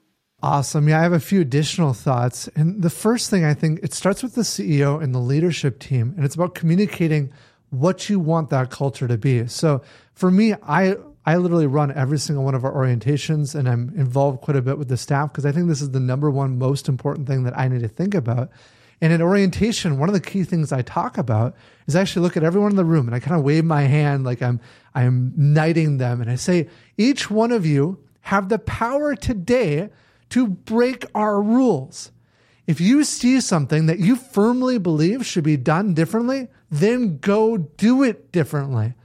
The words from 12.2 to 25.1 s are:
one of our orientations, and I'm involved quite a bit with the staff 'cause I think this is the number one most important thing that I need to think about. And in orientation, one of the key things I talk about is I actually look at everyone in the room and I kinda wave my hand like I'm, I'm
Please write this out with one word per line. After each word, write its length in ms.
one 120
of 100
our 80
orientations, 800
and 140
I'm 260
involved 460
quite 160
a 40
bit 160
with 120
the 80
staff 340
'cause 140
I 80
think 160
this 120
is 100
the 80
number 300
one 280
most 320
important 380
thing 160
that 140
I 120
need 120
to 60
think 260
about. 360
And 100
in 100
orientation, 760
one 100
of 60
the 80
key 240
things 260
I 100
talk 360
about 380
is 80
I 40
actually 220
look 160
at 60
everyone 280
in 60
the 80
room 200
and 80
I 60
kinda 220
wave 240
my 160
hand 420
like 180
I'm, 200
I'm 400